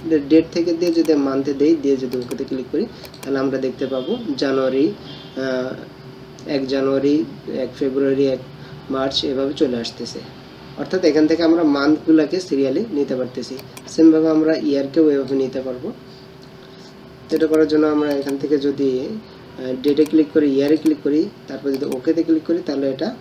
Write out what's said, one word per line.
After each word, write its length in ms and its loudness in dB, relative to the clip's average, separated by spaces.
ডে-, 100 4
ডেট 240 6
থেকে 200 0
দিয়ে 200 0
যদি 220 2
মান্থে 380 0
দেই, 240 4
দিয়ে 200 0
যদি 220 -6
ওকেতে 260 -8
ক্লিক 280 -6
করি, 140 -2
তাহলে 160 -4
আমরা 200 -2
দেখতে 280 -4
পাবো 300 -4
জানুয়ারি, 540 0
আহ, 380 -4
এক 200 -2
জানুয়ারি, 580 2
এক 200 -6
ফেব্রুয়ারি, 480 0
এক 120 0
মার্চ, 340 -2
এভাবে 280 -2
চলে 240 0
আসতেছে। 420 -8
অর্থাৎ 280 -2
এখান 220 6
থেকে 160 2
আমরা 200 4
মান্থগুলোকে 800 4
সিরিয়ালি 500 0
নিতে 260 -2
পারতেছি। 420 -8
সেমভাবে 420 6
আমরা 280 4
ইয়ারকেও 540 2
এভাবে 260 0
নিতে 240 -2
পারবো। 320 -8
তো 80 0
এটা 100 2
করার 220 4
জন্য 180 4
আমরা 260 2
এখান 240 -2
থেকে 220 0
যদি, 500 0
আহ, 760 -10
ডেটে 220 4
ক্লিক 300 4
করি, 160 4
ইয়ারে 260 2
ক্লিক 280 0
করি, 240 0
তারপর 220 -6
যদি 140 -4
ওকেতে 380 -2
ক্লিক 240 0
করি, 200 0
তাহলে 240 -2
এটা 300 -4